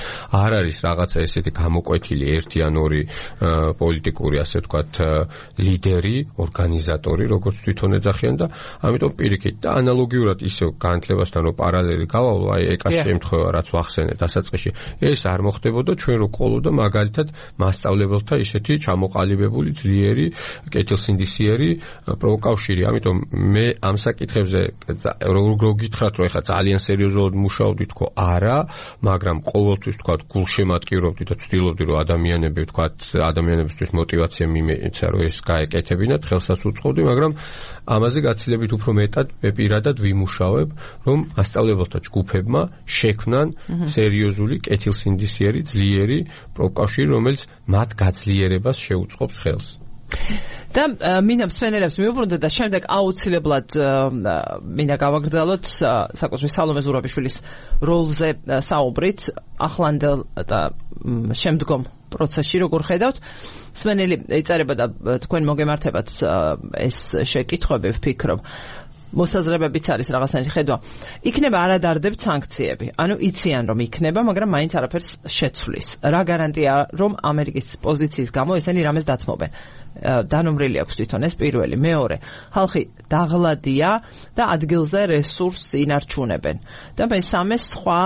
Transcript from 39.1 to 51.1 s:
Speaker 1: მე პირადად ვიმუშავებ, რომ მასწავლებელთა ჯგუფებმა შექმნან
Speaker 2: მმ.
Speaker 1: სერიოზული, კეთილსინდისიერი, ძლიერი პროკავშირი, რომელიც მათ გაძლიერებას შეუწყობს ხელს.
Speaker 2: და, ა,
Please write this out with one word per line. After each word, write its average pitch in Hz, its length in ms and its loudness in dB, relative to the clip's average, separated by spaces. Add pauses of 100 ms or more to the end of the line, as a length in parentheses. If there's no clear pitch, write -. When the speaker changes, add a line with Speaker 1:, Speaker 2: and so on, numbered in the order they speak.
Speaker 1:
მე 107 140 0
პირადად 107 480 2
ვიმუშავებ, 98 720 2 (300)
რომ 139 200 2 (100)
მასწავლებელთა 101 720 2
ჯგუფებმა 98 600 0 (220)
შექმნან 113 640 0
Speaker 2:
მმ. 170 380 -4
Speaker 1:
სერიოზული, 107 720 2
კეთილსინდისიერი, 101 1040 0
ძლიერი 101 560 2 (300)
პროკავშირი, - 600 0
რომელიც 131 320 2 (220)
მათ 107 300 2
გაძლიერებას 98 840 2
შეუწყობს - 600 -4
ხელს. - 320 -4 (1000)
Speaker 2:
და, 277 180 2 (120)
ა, 165 200 0